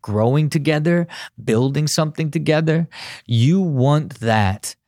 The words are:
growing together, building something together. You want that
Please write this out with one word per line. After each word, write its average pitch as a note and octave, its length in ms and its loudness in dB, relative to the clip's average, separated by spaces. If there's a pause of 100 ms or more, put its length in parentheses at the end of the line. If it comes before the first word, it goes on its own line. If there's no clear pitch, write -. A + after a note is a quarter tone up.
growing B2 480 0
together, D#3 580 0 (340)
building C3 460 0
something D#3 420 -2
together. D#3 600 0 (360)
You B2+ 360 2
want D3 580 0
that G#2+ 560 0 (120)